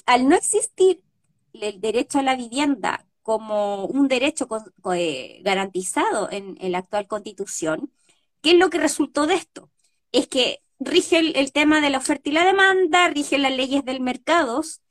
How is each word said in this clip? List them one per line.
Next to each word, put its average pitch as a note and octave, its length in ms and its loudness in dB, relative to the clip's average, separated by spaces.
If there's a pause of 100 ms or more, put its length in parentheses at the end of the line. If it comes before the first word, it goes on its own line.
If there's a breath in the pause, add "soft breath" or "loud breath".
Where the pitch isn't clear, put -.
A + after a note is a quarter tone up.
Al B3+ 220 4
no E4+ 80 6
existir - 680 0 (500)
el G#3 280 -10
derecho A#3 380 -2
a C#4 40 2
la C4 120 0
vivienda B3+ 680 -4 (180)
como G#3 640 -4
un C4+ 220 2
derecho B3+ 400 -2
con-, - 320 -8
co-, F3+ 140 -2
eh, D#3 480 -4
garantizado G3 880 -2
en, G3 300 -10
en F3+ 120 -4
la F3+ 60 -4
actual G#3 300 -6
Constitución, G3+ 840 -8 (480)
¿qué D#4+ 120 4
es F4+ 40 8
lo F4+ 140 4
que E4+ 80 -2
resultó D4+ 480 -2
de D#4 80 2
esto? - 360 -8 (420)
Es C4+ 160 0
que - 340 -2 (160)
rige E4 400 0
el, E4 180 0
el C4+ 160 0
tema D4+ 280 4
de C#4+ 100 0
la C4 80 -2
oferta C#4+ 320 -4
y - 20 -2
la E4 140 2
demanda, F#4+ 600 4
rige D4 300 -2
las C4+ 160 0
leyes C4 300 -2
del C4 160 -6
mercado, C4 600 0 (280)